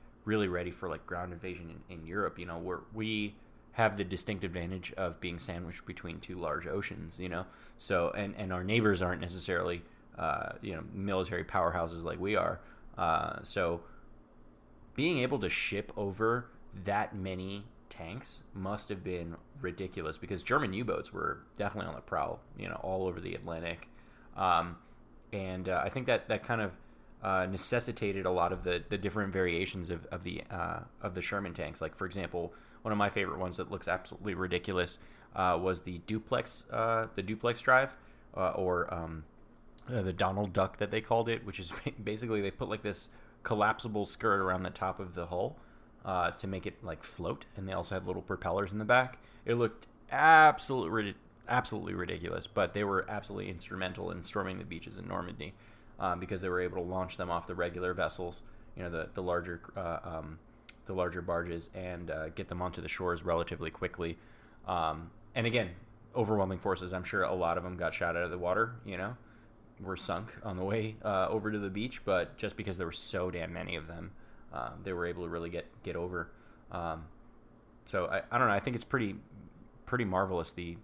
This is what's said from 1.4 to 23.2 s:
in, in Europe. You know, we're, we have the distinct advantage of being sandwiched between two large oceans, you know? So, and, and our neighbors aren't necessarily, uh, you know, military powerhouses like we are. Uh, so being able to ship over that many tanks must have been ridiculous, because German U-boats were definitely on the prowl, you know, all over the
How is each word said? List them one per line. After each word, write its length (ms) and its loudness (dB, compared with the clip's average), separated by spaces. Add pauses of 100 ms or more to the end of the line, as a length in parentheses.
in, 100 -10
in 60 -12
Europe. 340 -2
You 60 -6
know, 120 -6
we're, 240 -2 (120)
we 420 0 (380)
have 240 4
the 60 2
distinct 400 -2
advantage 500 -4
of 260 -2
being 180 -4
sandwiched 480 -6
between 340 -8
two 200 -10
large 260 0
oceans, 540 -4
you 100 -4
know? 160 -4 (320)
So, 340 4
and, 240 -2
and 160 -2
our 120 -2
neighbors 380 6
aren't 200 2
necessarily, 600 0 (340)
uh, 440 0
you 120 -4
know, 100 -6 (100)
military 500 0
powerhouses 600 2
like 160 -2
we 160 2
are. 240 2 (380)
Uh, 460 2
so 380 0 (1120)
being 240 2
able 200 2
to 100 2
ship 480 0
over 500 2 (380)
that 300 2
many 500 -4 (240)
tanks 540 -10 (100)
must 360 -4
have 140 -4
been 320 -4 (260)
ridiculous, 560 -4
because 240 -4
German 320 2
U-boats 400 -2
were 300 -2 (140)
definitely 320 -2
on 60 -6
the 60 -10
prowl, 380 0 (180)
you 100 -6
know, 140 -4
all 260 0
over 120 -2
the 160 -4